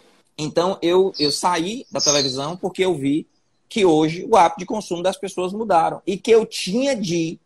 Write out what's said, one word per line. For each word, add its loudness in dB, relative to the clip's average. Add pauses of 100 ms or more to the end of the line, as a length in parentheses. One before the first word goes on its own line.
(380)
Então, -2
eu, 2
eu 0
saí -2
da -6
televisão -2
porque -4
eu 0
vi -2 (400)
que 0
hoje 2
o 6
hábito 4
de -10
consumo -6
das -2
pessoas -6
mudaram. 0
E -2
que 2
eu 6
tinha -2
de -4